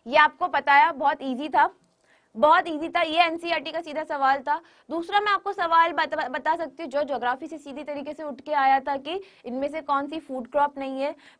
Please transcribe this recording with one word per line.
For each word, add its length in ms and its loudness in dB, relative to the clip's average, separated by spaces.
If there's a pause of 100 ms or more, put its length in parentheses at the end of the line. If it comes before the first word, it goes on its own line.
ये 100 2
आपको 300 4
पता 260 0
है, 180 6
बहुत 300 0
ईजी 280 -6
था, 200 4 (680)
बहुत 300 6
ईजी 220 -6
था, 120 0
ये 220 2
एनसीईआरटी 480 -2
का 100 -6
सीधा 220 -8
सवाल 360 2
था। 220 -2 (280)
दूसरा 300 -2
मैं 120 0
आपको 220 -2
सवाल 380 4
बता, 360 -2
बता 280 -2
सकती 280 -8
हूँ 80 -8
जो 120 0
ज्योग्राफी 440 -4
से 100 -14
सीधी 260 -14
तरीके 300 -10
से 100 -12
उठ 180 -10
के 120 -6
आया 260 4
था 180 -4
कि 240 -8 (240)
इनमें 220 -4
से 140 -8
कौन 260 -2
सी 120 -8
फूड 280 -10
क्रॉप 300 0
नहीं 240 -8
है। 140 -4 (240)